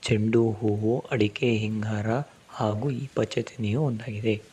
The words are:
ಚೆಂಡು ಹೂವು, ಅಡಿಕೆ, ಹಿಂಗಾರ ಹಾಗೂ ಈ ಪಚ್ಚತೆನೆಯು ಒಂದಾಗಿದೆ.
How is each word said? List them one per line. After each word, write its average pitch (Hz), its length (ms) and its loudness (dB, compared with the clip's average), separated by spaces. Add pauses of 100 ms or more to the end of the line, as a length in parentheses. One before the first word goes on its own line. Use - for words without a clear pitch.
ಚೆಂಡು 113 500 2
ಹೂವು, 107 480 0 (120)
ಅಡಿಕೆ, 113 400 2
ಹಿಂಗಾರ 107 560 -2 (420)
ಹಾಗೂ 110 420 0
ಈ 131 160 -6
ಪಚ್ಚತೆನೆಯು 113 720 -2
ಒಂದಾಗಿದೆ. 110 540 -2 (180)